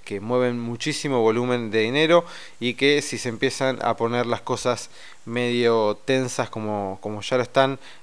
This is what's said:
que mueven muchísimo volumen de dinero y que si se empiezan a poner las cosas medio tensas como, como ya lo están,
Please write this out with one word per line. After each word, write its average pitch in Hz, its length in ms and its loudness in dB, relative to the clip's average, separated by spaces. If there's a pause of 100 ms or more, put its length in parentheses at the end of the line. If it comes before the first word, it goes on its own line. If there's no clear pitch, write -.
que 101 160 -6
mueven 123 380 0
muchísimo 123 640 -2
volumen 120 500 2
de 110 100 2
dinero 156 440 4 (340)
y 120 160 -2
que 143 280 4
si 120 160 -6
se 127 100 -4
empiezan 127 540 0
a 113 140 2
poner 117 300 0
las 117 140 -2
cosas - 500 -2 (340)
medio 117 800 2
tensas 131 440 0
como, 104 540 -4
como 107 180 -6
ya 127 160 -2
lo 123 60 4
están, 135 360 2 (240)